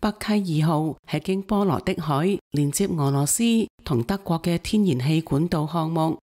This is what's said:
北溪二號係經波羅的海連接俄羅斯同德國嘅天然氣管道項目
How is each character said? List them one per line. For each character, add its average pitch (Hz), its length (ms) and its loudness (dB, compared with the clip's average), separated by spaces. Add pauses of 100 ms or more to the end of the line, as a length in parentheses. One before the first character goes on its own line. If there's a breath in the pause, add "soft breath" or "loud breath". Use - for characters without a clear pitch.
北 208 200 -2
溪 185 420 0
二 156 60 4
號 156 280 0 (140)
係 156 100 -2
經 190 220 -4
波 202 220 0
羅 175 160 2
的 185 200 -2
海 156 380 0 (140)
連 143 180 0
接 196 160 0
俄 147 240 0
羅 143 160 2
斯 - 160 -2 (420)
同 120 180 0
德 196 160 -2
國 165 220 -2
嘅 170 180 0
天 214 260 0
然 131 220 0
氣 156 140 2
管 160 280 0
道 156 180 0
項 160 240 -4
目 160 260 0 (120)